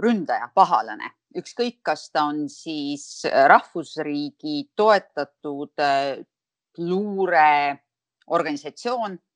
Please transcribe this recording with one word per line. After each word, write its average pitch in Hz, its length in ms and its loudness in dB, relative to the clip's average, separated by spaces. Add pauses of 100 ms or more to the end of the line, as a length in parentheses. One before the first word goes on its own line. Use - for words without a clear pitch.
ründaja, 147 540 -2
pahalane, 110 560 2 (260)
ükskõik, - 480 -6
kas 156 260 -4
ta 151 200 0
on 147 180 -4
siis, 147 800 -10
äh, - 240 4
rahvusriigi 147 1200 -2
toetatud, 151 1000 0
äh, 139 480 0 (540)
luureorganisatsioon 170 2500 -2 (180)